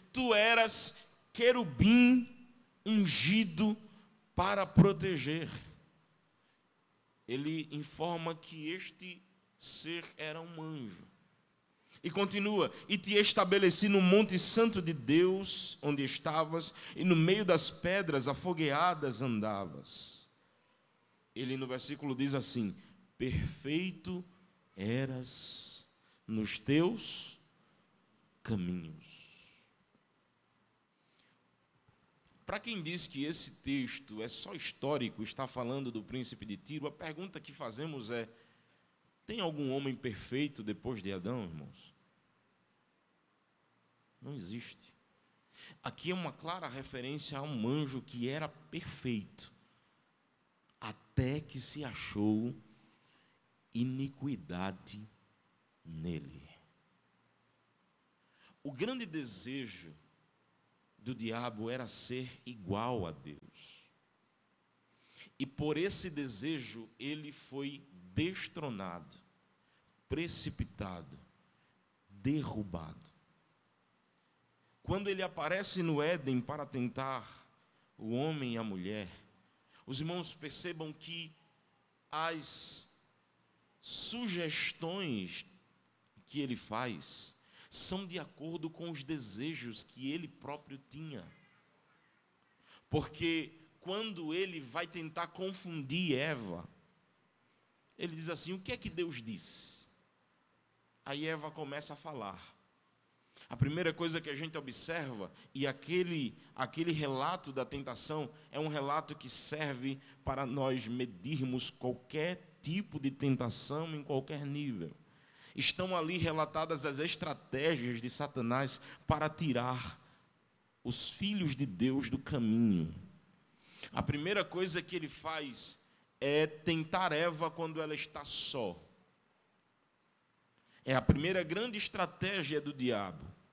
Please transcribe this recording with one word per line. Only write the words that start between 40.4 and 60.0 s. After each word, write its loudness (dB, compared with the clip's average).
depois -4
de -4
Adão, -4
irmãos? -12
Não -10
existe. -10
Aqui -4
é 0
uma -4
clara -6
referência -6
a -4
um -2
anjo 0
que -6
era -2
perfeito, -6
até -2
que -10
se -6
achou 0
iniquidade -4
nele. -8
O -8
grande -4
desejo -8